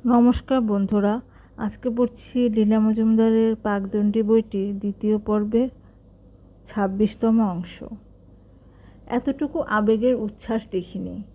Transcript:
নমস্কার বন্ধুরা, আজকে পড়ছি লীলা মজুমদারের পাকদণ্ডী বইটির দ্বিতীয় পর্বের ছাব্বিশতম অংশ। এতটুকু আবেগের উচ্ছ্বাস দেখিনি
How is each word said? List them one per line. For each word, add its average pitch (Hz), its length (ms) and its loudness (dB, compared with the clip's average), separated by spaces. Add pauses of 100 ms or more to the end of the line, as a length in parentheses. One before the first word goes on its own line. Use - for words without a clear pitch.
নমস্কার 240 540 4
বন্ধুরা, 208 600 0 (360)
আজকে 226 340 -6
পড়ছি 240 580 -2
লীলা 220 300 2
মজুমদারের 220 760 2
পাকদণ্ডী 208 680 -2
বইটির 202 560 0
দ্বিতীয় 208 400 -2
পর্বের 214 500 0 (960)
ছাব্বিশতম 214 760 0
অংশ। 180 440 -4 (1200)
এতটুকু 277 540 -4
আবেগের 220 540 0
উচ্ছ্বাস 214 560 -6
দেখিনি 185 520 -8 (120)